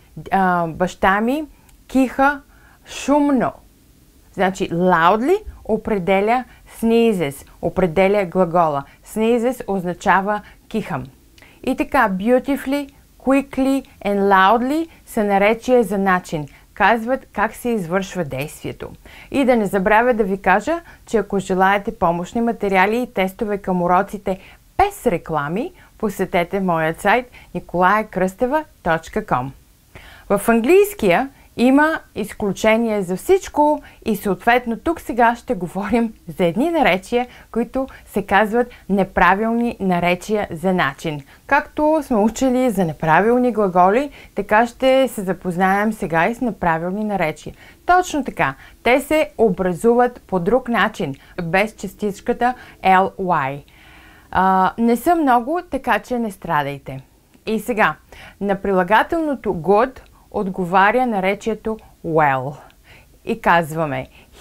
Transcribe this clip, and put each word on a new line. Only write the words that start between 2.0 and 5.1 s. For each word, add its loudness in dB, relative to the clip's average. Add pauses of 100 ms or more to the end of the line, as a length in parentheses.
шумно. 0 (840)
Значи, -2
loudly 2 (280)